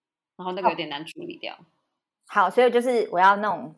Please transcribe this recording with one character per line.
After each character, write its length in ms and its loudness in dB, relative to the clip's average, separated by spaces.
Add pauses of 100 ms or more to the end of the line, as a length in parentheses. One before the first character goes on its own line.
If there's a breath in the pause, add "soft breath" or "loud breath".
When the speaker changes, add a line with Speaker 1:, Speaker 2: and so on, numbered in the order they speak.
(380)
Speaker 1:
然 60 -16
后 100 -6
那 100 -8
个 60 4
有 60 -4
点 140 -8
难 160 -8
处 140 -18
理 180 -14
掉。 180 -12 (720)
Speaker 2:
好。 200 2
好， 40 2
所 160 4
以 60 4
就 100 2
是 300 0
我 80 -2
要 160 6
那 120 -4
种 300 -6